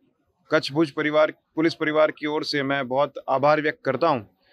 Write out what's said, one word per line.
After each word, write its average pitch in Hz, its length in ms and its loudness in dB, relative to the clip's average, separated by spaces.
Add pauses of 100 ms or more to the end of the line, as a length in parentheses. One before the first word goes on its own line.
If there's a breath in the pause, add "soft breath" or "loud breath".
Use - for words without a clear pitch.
(500)
कच्छ 156 220 0
भुज 156 180 0
परिवार, 151 400 0 (240)
पुलिस 160 200 0
परिवार 156 360 2
की - 160 -8
ओर 151 180 -2
से 143 180 -2
मैं 139 260 -2
बहुत 135 260 -2 (140)
आभार 143 340 2
व्यक्त 147 220 -2
करता 135 240 0
हूं 131 140 0 (300 soft breath)